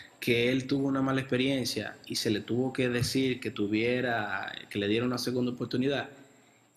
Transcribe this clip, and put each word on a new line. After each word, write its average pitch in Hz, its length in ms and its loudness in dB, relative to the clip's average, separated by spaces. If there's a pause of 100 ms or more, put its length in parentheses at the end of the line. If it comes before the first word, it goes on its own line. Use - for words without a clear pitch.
(200)
que 120 300 4
él 131 160 0
tuvo 139 220 0
una 135 140 0
mala 135 180 2
experiencia 127 760 0 (100)
y - 100 -6
se - 140 0
le 104 100 2
tuvo 127 320 0
que 127 160 0
decir 123 520 0
que - 100 -6
tuviera, 110 1000 0 (180)
que 107 80 -4
le 101 100 2
diera 117 180 2
una 123 120 0
segunda 123 340 0
oportunidad, 123 560 -2 (680)